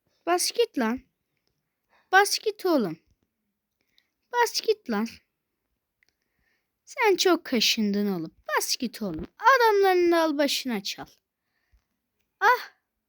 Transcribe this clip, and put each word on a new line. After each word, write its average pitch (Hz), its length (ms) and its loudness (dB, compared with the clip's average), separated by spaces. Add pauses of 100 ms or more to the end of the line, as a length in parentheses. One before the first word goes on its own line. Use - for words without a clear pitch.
(260)
Bas 359 260 -2
git - 260 -2
lan. 240 220 -2 (1120)
Bas 392 260 4
git - 280 -6
oğlum. 240 320 0 (1300)
Bas 480 280 0
git - 300 -4
lan. 220 180 -2 (1800)
Sen 427 320 0
çok 359 280 2
kaşındın 208 680 0
oğlum. 170 220 -8 (140)
Bas - 280 -2
git - 260 -10
oğlum. 175 240 -8 (120)
Adamlarını 403 760 4
da 339 100 2
al 311 160 -2
başına 262 440 -4
çal. - 240 -12 (1300)
Ah. 453 320 0 (360)